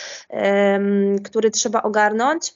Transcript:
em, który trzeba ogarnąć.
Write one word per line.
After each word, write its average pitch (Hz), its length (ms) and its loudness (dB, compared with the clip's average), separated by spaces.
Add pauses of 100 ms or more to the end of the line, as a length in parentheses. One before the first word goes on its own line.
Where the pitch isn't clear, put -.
(300)
em, 202 960 2
który 220 280 0
trzeba 220 300 -2
ogarnąć. 214 760 0